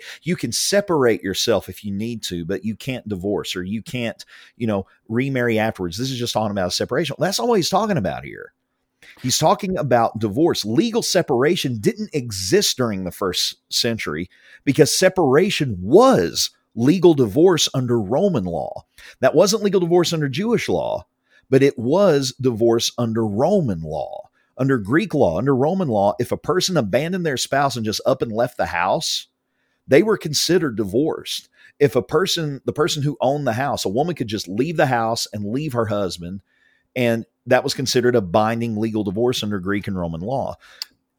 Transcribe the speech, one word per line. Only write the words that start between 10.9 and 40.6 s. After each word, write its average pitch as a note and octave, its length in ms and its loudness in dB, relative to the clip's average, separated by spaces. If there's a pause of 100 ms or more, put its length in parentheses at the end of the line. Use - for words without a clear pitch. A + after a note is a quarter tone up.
separation C#3+ 760 0
didn't G#3+ 340 -2
exist A#2+ 640 0
during G#2 280 -2
the F2 80 -6
first - 440 -4 (140)
century F#2 580 -4 (360)
because C#3 320 4
separation D#3+ 840 2
was C3 680 4 (240)
legal E3 400 4
divorce C#3+ 580 4
under A#2+ 280 0
Roman C3 440 0
law. E2+ 400 -6 (360)
That B2+ 140 4
wasn't G3 280 4
legal G3 180 2
divorce E3+ 320 2
under D3+ 160 -2
Jewish F#3+ 400 -2
law, B1+ 380 -2 (420)
but B2+ 140 6
it C#3 160 2
was C#3+ 640 2
divorce A#2 580 2
under A2+ 260 -2
Roman A#2 560 0
law. D2+ 480 -8 (300)
Under C3+ 200 2
Greek D3+ 360 4
law, F#2 240 4
under C3+ 160 2
Roman D#3+ 340 0
law, G2+ 300 4
if - 140 -2
a G2+ 60 -2
person F3+ 380 0
abandoned D3+ 480 0
their C#3+ 120 0
spouse C3+ 400 0
and A2+ 80 -4
just G#2+ 220 -2
up C3 160 2
and A#2 100 -4
left A#2 240 -2
the F2 100 -2
house, F2+ 600 -2 (580)
they D3 160 8
were G#3+ 140 2
considered D#3 600 -2
divorced. A2 720 -4 (300)
If - 160 2
a B2 80 2
person, D#3 600 -2
the A#2+ 80 -4
person D3+ 300 -2
who D3 180 -2
owned C#3 260 0
the A2+ 60 0
house, B2 320 -4
a G2+ 60 -2
woman D3 240 -2
could A#2+ 140 -6
just G2+ 200 -6
leave D3 300 -2
the D#3 80 2
house A#2 460 -2
and G#2+ 120 -8
leave C#3+ 300 -6
her A#2 120 0
husband, F#2 540 -4 (560)
and A#2 300 0 (220)
that B2+ 140 4
was - 120 -4
considered B2 420 2
a A2+ 60 6
binding A2 540 0
legal G#2+ 280 -2
divorce A2+ 380 -2
under G#2 180 -4
Greek G2+ 260 -4
and G2+ 100 -6
Roman E2 260 -6
law. A#2 340 -6 (640)